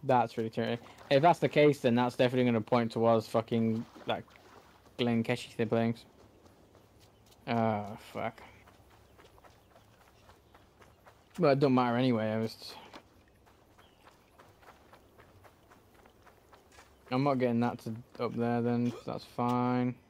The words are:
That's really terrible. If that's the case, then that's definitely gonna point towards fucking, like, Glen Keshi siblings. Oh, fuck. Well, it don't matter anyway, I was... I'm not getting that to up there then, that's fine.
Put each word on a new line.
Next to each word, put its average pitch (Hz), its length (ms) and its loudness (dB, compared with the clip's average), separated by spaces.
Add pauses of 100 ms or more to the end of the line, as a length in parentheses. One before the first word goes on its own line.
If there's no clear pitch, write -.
That's 123 320 2
really 113 140 -4
terrible. 117 340 -4 (280)
If 139 100 6
that's 165 160 4
the 147 120 0
case, 147 320 4
then 120 120 2
that's 123 220 0
definitely 123 300 2
gonna 117 160 2
point 117 300 0
towards 113 360 2
fucking, 113 580 -2 (220)
like, 113 160 -4 (760)
Glen 117 260 0
Keshi - 320 -6
siblings. 117 500 -2 (1400)
Oh, 110 380 -2 (260)
fuck. 110 300 -10 (3000)
Well, 156 140 4
it 139 80 2
don't 135 160 4
matter 123 220 2
anyway, 117 340 0
I 110 60 -2
was... - 360 -8 (4000)
I'm 131 120 0
not 143 120 2
getting 120 240 0
that 117 200 -2
to 110 140 -12 (300)
up 113 120 -6
there 120 260 -2
then, 120 300 -2 (140)
that's - 200 -10
fine. 123 680 -2 (160)